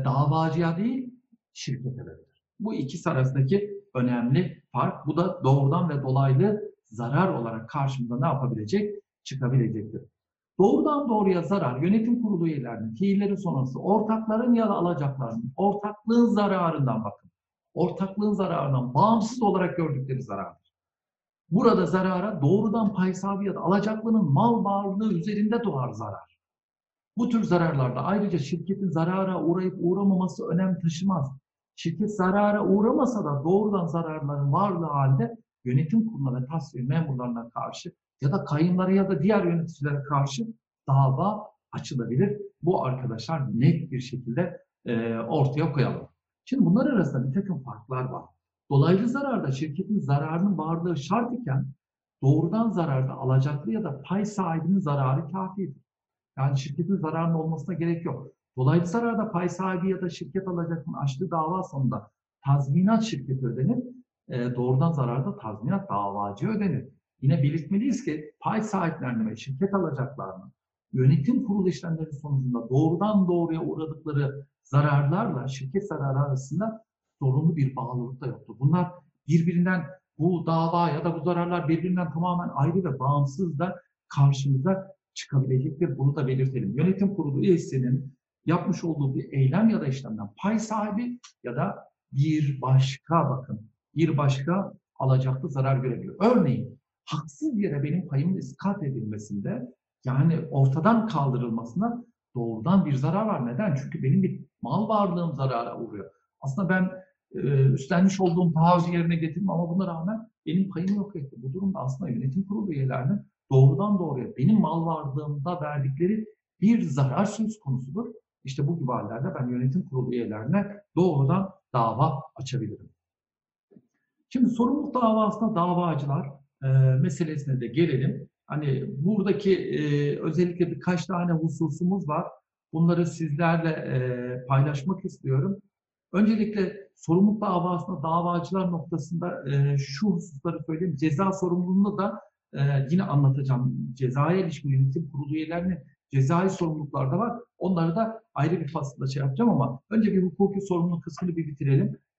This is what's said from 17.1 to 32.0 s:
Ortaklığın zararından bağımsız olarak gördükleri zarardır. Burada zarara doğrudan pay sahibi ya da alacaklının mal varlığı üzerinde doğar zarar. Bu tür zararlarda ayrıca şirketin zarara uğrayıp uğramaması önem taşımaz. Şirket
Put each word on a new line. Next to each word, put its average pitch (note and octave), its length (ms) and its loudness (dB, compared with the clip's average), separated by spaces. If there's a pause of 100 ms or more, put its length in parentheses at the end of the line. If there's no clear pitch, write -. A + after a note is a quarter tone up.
Ortaklığın F#3+ 580 0
zararından C#3 640 0
bağımsız G#3+ 480 2
olarak F#3 340 2
gördükleri C3 460 -2
zarardır. - 520 -12 (760)
Burada F#3 360 4
zarara F3+ 560 0
doğrudan G#3 500 2
pay F#3 220 0
sahibi G3 320 -4
ya F3+ 80 -2
da - 60 -8
alacaklının G#3 720 2
mal G#3 320 4
varlığı G3+ 480 -2
üzerinde G#3+ 520 0
doğar C3+ 260 -2
zarar. G#2 480 -12 (800)
Bu A3+ 120 0
tür A3+ 140 2
zararlarda D#3 640 2
ayrıca F#3+ 340 0
şirketin F#3+ 500 -4
zarara F3+ 540 0
uğrayıp F3+ 360 0
uğramaması F#3 680 2
önem F3+ 340 0
taşımaz. E3 580 -2 (380)
Şirket G#3 400 -2